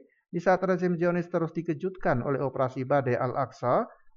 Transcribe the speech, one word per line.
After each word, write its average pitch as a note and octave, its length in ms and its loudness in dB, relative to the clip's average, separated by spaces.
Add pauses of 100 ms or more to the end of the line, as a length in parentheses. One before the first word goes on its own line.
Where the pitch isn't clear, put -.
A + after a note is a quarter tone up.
(320)
di F3 100 -4
saat F#3 240 4
rezim F3+ 320 2
Zionis F3 320 0
terus E3 240 -2
dikejutkan E3 720 -2
oleh C#3 160 0
operasi C3 400 -2
Badai C3 320 2
Al-Aqsa C3 720 0 (300)